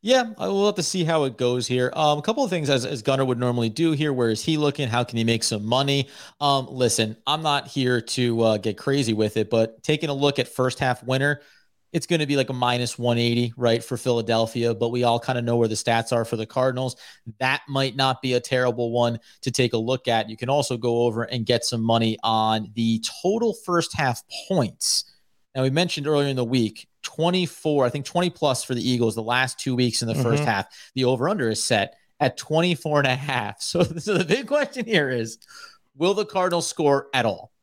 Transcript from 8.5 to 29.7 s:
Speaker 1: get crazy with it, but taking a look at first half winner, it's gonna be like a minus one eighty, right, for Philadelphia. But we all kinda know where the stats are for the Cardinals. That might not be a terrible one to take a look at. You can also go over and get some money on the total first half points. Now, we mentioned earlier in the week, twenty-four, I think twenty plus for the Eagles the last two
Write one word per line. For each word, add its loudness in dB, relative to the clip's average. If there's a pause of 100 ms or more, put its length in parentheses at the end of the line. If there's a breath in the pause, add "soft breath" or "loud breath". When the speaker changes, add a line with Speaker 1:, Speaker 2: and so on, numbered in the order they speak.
Speaker 1:
get -4
crazy 0
with 0
it, -2
but 0
taking -2
a -2
look 2
at -2
first -2
half -2
winner, 0 (520 soft breath)
it's -2
gonna 0
be 0
like 0
a -4
minus -2
one 2
eighty, 2
right, 2
for -6
Philadelphia. 0
But -2
we -2
all 4
kinda -2
know 0
where 4
the -2
stats 0
are 0
for -4
the -4
Cardinals. -2 (440 loud breath)
That 0
might -2
not 0
be 0
a 4
terrible 0
one 2 (220 soft breath)
to -2
take 2
a 0
look -2
at. 0
You -12
can -6
also 0
go 0
over 0
and -4
get 2
some -2
money 2
on 0
the 0 (200)
total 0
first 2
half 0 (260)
points. 0 (500 soft breath)
Now, 0
we 2
mentioned 0
earlier 2
in -2
the 0
week, 0 (140)
twenty-four, 0
I 2
think -6
twenty 0
plus 0
for -4
the -2
Eagles 2
the -4
last 0
two -2